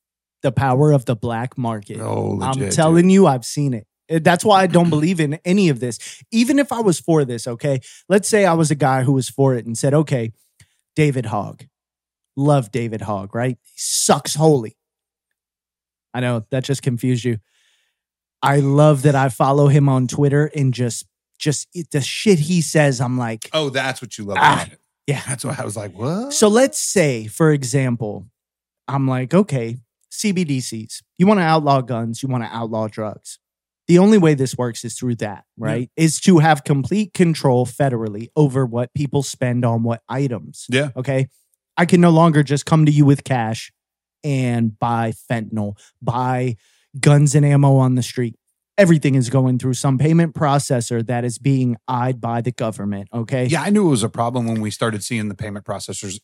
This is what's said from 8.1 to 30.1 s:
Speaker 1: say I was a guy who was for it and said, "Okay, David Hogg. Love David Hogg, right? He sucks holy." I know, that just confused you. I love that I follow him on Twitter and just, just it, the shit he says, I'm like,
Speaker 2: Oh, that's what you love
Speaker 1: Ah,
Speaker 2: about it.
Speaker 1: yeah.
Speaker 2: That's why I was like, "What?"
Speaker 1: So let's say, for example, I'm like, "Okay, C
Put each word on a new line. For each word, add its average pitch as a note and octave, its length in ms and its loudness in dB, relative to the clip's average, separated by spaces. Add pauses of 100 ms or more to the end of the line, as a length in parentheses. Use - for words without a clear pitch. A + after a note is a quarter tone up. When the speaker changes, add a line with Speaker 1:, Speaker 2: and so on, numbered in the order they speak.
Speaker 1:
say G3+ 160 4
I F3 80 4
was D#3+ 180 2
a D#3 40 0
guy C3+ 280 0
who C3 100 2
was C3 160 -2
for C3+ 260 0
it A2+ 100 -8
and A#2 120 -8
said, C#3 160 0
"Okay, C#3 380 -2 (640)
David C3+ 320 0
Hogg. - 380 -8 (720)
Love C#3 340 2
David A2 300 -6
Hogg, G2 340 -8
right? A#2+ 260 -4
He - 140 -20
sucks - 600 -2
holy." D3 420 2 (1400)
I B2 80 -4
know, A#2+ 280 -2
that C3 140 -2
just C3+ 180 -4
confused B2 440 -2
you. A#2 140 -2 (1000)
I C#3 180 2
love C#3+ 420 4
that D3 140 4
I C3+ 140 2
follow C#3+ 380 2
him C#3+ 220 4
on C3 180 2
Twitter C#3+ 480 0
and C3+ 180 0
just, A#2 320 -6 (340)
just - 340 -4
it, F3 180 -10
the D3 80 -2
shit F#3 400 2
he E3 220 0
says, C#3+ 400 0
I'm B2+ 160 -2
like, A2+ 340 -6
Speaker 2:
Oh, D#3 180 -2
that's C3 320 -4
what - 160 -16
you A2 60 -12
love G2 160 -6
Speaker 1:
Ah, C#3+ 220 6
Speaker 2:
about - 120 -12
it. - 60 -20 (280)
Speaker 1:
yeah. C3+ 200 -4
Speaker 2:
That's B2+ 160 -8
why A#2+ 140 -8
I B2+ 80 -10
was G#2 100 -10
like, G#2 220 -10
"What?" F3+ 360 -6
Speaker 1:
So A3 140 2
let's B3+ 320 2
say, C3+ 480 -2
for D#3 240 0
example, A#2+ 760 -4 (600)
I'm C3+ 200 -2
like, B2+ 260 -2
"Okay, B2+ 440 -2 (320)
C - 220 -4